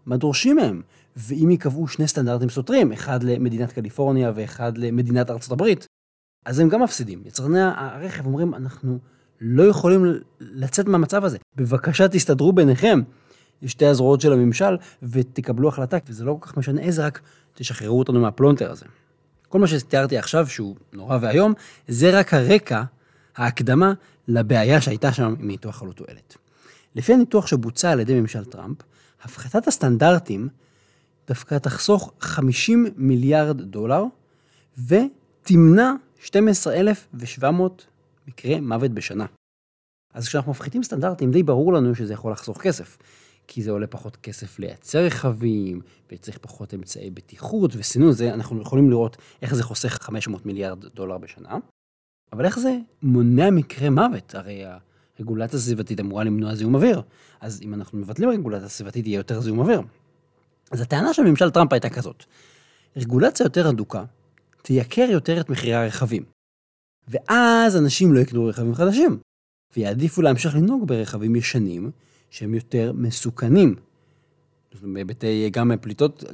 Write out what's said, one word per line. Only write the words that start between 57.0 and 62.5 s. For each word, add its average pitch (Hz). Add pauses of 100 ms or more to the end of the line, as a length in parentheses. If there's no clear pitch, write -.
אז 104
אם 104
אנחנו 104
מבטלים 113
רגולציה 113
סביבתית, 107
יהיה 101
יותר 110
זיהום 113
אוויר. 175 (880)
אז 117
הטענה 180
של 302
ממשל 175
טראמפ 160
הייתה 120
כזאת: - (720)